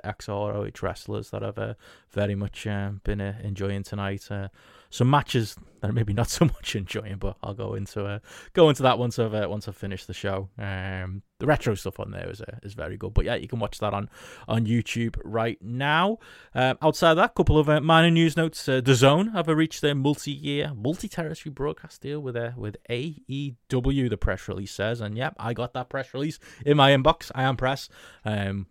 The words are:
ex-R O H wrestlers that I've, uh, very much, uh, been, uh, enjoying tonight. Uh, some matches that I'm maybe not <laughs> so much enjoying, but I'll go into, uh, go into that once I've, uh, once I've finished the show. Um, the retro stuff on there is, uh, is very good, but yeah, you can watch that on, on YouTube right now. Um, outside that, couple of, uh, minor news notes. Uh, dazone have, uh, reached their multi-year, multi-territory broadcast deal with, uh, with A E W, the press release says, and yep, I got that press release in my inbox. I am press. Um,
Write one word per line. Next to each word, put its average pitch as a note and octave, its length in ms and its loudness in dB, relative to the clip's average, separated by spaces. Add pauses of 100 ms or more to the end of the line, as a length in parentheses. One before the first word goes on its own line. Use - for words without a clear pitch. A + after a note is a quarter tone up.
ex-R G#2 480 -6
O G#2 120 -4
H - 180 -10
wrestlers G#2 480 -6
that G#2 140 -8
I've, G#2 140 -8
uh, G#2 160 -6 (360)
very G2+ 240 -2
much, G2+ 320 -6
uh, G2+ 240 -4 (120)
been, G#2 180 -2
uh, G2 220 -6
enjoying G2 400 -4
tonight. G2 480 -6
Uh, G2 180 -6 (420)
some B2+ 200 2
matches B2+ 460 2 (240)
that G2 80 -2
I'm F#2+ 60 -2
maybe G#2 180 0
not A#2 180 0
<laughs> - 0 -
so - 160 4
much - 300 -2
enjoying, G2+ 420 -6
but G2 260 -6
I'll G2 100 -8
go G#2 200 -6
into, G2+ 300 -6
uh, G2+ 140 -6 (360)
go D#3+ 140 10
into C3 140 4
that B2+ 160 6
once A#2+ 220 -2
I've, A2 140 0
uh, G#2+ 140 0
once G#2 200 -6
I've F#2+ 80 -12
finished F#2+ 300 -10
the F#2 80 -10
show. G2 340 -4 (100)
Um, F#2+ 640 -8 (180)
the B2 60 -2
retro B2+ 280 2
stuff - 240 -8
on G2+ 140 -10
there F2 180 -10
is, F#2+ 100 -14
uh, A2 220 -14
is G2+ 120 -14
very G2 220 -10
good, G2+ 160 -10
but - 120 4
yeah, A2+ 100 -2
you - 140 -8
can A#2+ 100 -6
watch G2+ 220 -6
that G#2 120 -2
on, G2+ 160 -6 (380)
on A2+ 200 2
YouTube A#2 580 0
right A2+ 360 -2
now. D3 580 0 (360)
Um, B2+ 260 2
outside D#3+ 340 6
that, F3 200 2
couple D#3 240 6
of, D3+ 100 4
uh, D3+ 120 4
minor E3 300 6
news E3 260 4
notes. D#3+ 320 -2
Uh, C3 120 4
dazone C3+ 520 6
have, E3+ 160 -2
uh, D#3 80 2
reached D#3+ 260 0
their D3 140 2
multi-year, C#3+ 800 -2
multi-territory D#3 760 -6
broadcast D3 480 -8
deal D3 200 -8
with, B2+ 160 -8
uh, A#2 200 -4
with G#2 200 -8 (120)
A C#3+ 380 -6
E C3+ 280 -6 (140)
W, C3 400 2
the G#2 80 -2
press - 300 -2
release F#2+ 240 -8
says, A2+ 300 -4
and G#2+ 180 -6
yep, D#3 220 -6
I A#2 140 -4
got A#2+ 200 -8
that B2+ 140 -8
press - 260 -8
release C#3+ 240 -6 (260)
in D3 120 6
my C#3 160 10
inbox. C#3 420 4
I C3 80 0
am C3 140 2
press. C3 320 -2 (360)
Um, G2 460 -2